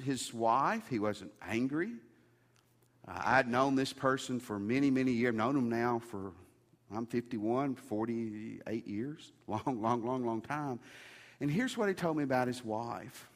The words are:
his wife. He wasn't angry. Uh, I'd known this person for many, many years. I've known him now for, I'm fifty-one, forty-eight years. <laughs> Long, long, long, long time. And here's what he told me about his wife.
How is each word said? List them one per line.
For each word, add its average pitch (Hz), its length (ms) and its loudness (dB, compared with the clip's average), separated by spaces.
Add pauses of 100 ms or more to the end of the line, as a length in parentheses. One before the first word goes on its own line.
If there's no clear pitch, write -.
his 131 300 -2
wife. 135 560 2
He 120 80 0
wasn't 104 420 -2
angry. 135 520 0 (1160)
Uh, 90 160 -8
I'd 123 240 6
known 135 280 4
this 135 180 0
person 131 460 0
for 107 180 -6
many, 131 320 2
many 131 220 4
years. 120 180 4
I've 110 60 0
known 123 200 2
him 120 140 2
now 117 400 0
for, 98 220 -8 (640)
I'm 117 120 -4
fifty-one, 120 680 0
forty-eight 110 1080 -4
years. 127 540 -6
<laughs> - 60 -20
Long, 110 340 -2
long, 113 240 2
long, 127 220 -2
long 113 160 -2
time. 143 380 -4 (600)
And 143 100 2
here's 240 280 0
what 208 100 4
he 190 60 2
told 165 240 2
me 147 60 2
about 127 220 4
his 123 160 -4
wife. 113 720 -6